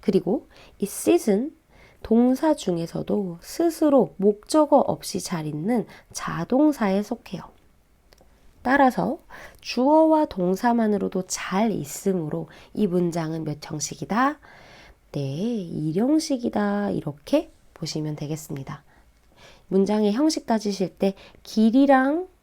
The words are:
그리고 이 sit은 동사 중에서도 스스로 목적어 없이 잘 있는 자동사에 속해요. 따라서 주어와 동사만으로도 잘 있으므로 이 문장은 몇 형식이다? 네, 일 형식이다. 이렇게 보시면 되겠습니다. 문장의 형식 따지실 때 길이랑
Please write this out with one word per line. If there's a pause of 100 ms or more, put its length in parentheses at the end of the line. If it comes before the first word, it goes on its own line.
그리고 (300)
이
sit은 (540)
동사
중에서도
스스로
목적어
없이
잘
있는 (240)
자동사에
속해요. (1200)
따라서 (420)
주어와
동사만으로도
잘
있으므로 (260)
이
문장은
몇
형식이다? (720)
네,
일
형식이다.
이렇게 (240)
보시면
되겠습니다. (840)
문장의
형식
따지실
때 (280)
길이랑 (140)